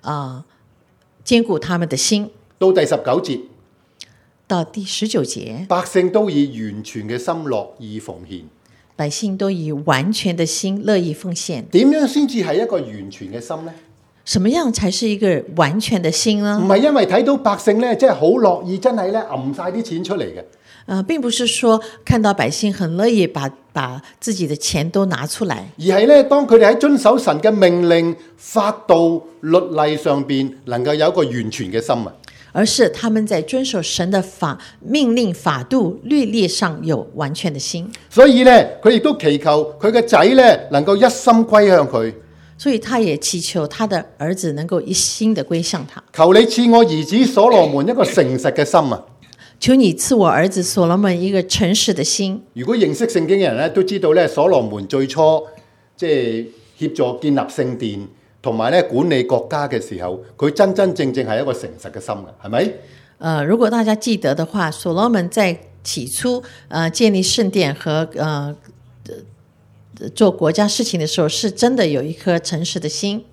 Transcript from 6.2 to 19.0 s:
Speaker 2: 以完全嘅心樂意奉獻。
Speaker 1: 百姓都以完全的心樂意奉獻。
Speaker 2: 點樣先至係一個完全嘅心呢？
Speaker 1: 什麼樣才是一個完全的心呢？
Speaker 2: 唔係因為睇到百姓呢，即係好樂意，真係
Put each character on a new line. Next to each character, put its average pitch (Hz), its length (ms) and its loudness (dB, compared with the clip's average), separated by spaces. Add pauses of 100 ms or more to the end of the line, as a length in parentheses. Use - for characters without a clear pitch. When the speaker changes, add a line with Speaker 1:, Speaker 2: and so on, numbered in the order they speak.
Speaker 2:
以 147 200 0 (160)
完 104 200 -10
全 104 240 -12
嘅 120 120 -6
心 170 160 -6
樂 135 320 -6 (100)
意 107 220 -14
奉 92 180 -16 (100)
獻。 85 140 -14 (540)
Speaker 1:
百 151 140 -6
姓 190 280 -6
都 196 120 -2
以 165 220 -6
完 147 400 0
全 190 240 -4
的 170 100 -2
心 196 400 -6
樂 208 120 2
意 170 160 -2
奉 175 200 -10
獻。 147 380 -8
Speaker 2:
點 233 180 6
樣 294 180 2
先 285 200 0
至 240 160 -4
係 165 200 -2
一 - 20 -2
個 214 120 -4
完 107 340 -10
全 95 200 -16
嘅 117 80 -10
心 160 160 -12 (100)
呢？ 165 60 -14 (540)
Speaker 1:
什 - 160 -2
麼 202 80 2
樣 294 240 0
才 202 180 -2
是 - 160 -4
一 208 100 -2
個 190 240 0 (140)
完 160 240 2
全 214 220 -2
的 240 100 0
心 214 320 0
呢？ 208 180 -2
Speaker 2:
唔 180 60 0
係 196 100 6
因 294 180 2
為 220 100 4
睇 185 180 2
到 277 140 2
百 214 200 0
姓 214 220 2
呢， 233 160 0
即 269 120 0
係 220 60 4
好 139 120 -4
樂 190 400 2
意， 185 140 -6
真 247 160 0
係 196 160 -2